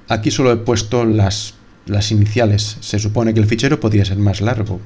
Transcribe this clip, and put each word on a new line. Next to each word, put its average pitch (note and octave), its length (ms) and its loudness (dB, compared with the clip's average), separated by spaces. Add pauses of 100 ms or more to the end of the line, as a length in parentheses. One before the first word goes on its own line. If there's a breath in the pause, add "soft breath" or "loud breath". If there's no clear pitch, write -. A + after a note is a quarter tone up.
Aquí A2+ 220 -2
solo C3 220 4
he A#2 40 2
puesto A#2 480 0
las, G#2+ 500 0 (300)
las G2+ 260 -2
iniciales. G#2 720 0
Se - 180 -4
supone A2 360 0
que A2+ 60 2
el G#2+ 60 4
fichero C3+ 340 0
podría G#2 260 2
ser F#2+ 100 -4
más G2+ 240 0
largo. G#2 460 -4